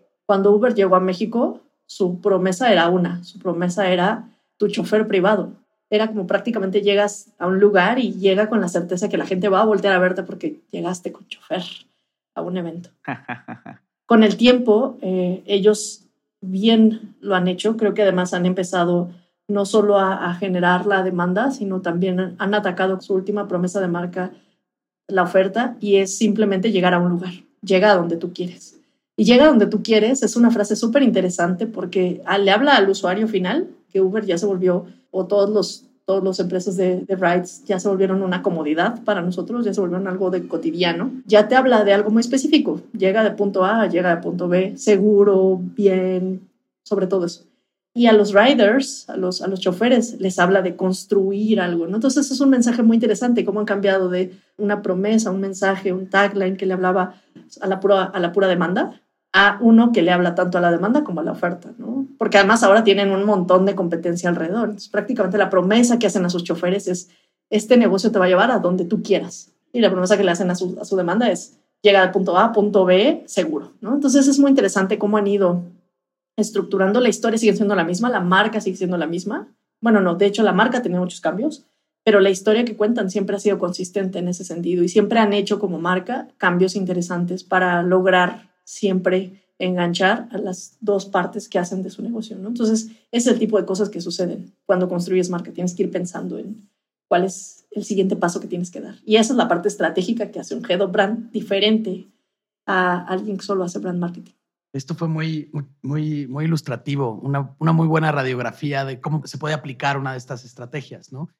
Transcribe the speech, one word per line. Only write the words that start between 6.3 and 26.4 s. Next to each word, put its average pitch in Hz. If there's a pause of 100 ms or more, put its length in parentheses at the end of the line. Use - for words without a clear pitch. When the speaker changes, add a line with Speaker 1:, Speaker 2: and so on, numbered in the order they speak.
Speaker 1:
llegas 202
a 170
un 190
lugar 202
y 202
llega 190
con 220
la 180
certeza 180
que 190
la 147
gente 190
va 190
a 226
voltear 202
a 180
verte 185
porque 180 (100)
llegaste 175
con -
chofer - (720)
a 165
un 180
evento. 170 (160)
Speaker 2:
<laughs> -
Speaker 1:
Con 220
el 202
tiempo, 240
eh, 185
ellos 202 (360)
bien 220
lo 196
han 180
hecho. 208
Creo 208
que 214
además 180
han 180
empezado 180 (360)
no 202
solo 202
a, 190
a 175
generar 180
la 196
demanda, 185
sino 190
también 180
han, 185
han 202
atacado 190
su -
última 190
promesa 180
de 185
marca, 175 (760)
la 190
oferta, 196
y 202
es 196
simplemente 196